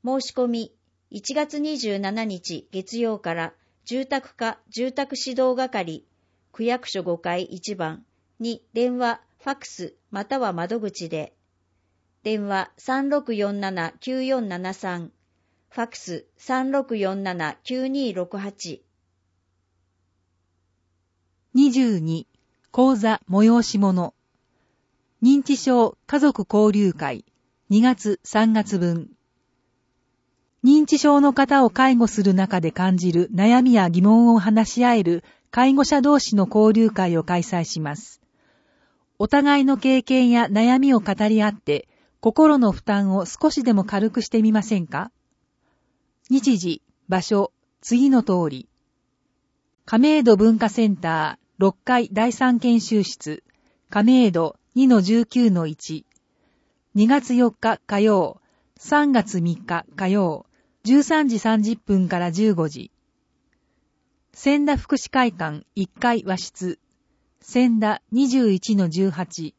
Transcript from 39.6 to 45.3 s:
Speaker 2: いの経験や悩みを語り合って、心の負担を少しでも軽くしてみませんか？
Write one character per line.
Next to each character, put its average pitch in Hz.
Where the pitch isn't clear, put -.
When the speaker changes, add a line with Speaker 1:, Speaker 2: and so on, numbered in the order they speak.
Speaker 2:
い -
の 269
経 262
験 254
や 233
悩 233
み 269
を 220
語 190
り 214
合 208
っ 208
て、 -
心 294
の 220
負 -
担 202
を 185
少 -
し 269
で 240
も 190
軽 208
く 240
し -
て 220
み 220
ま 214
せ 214
ん 165
か？ 180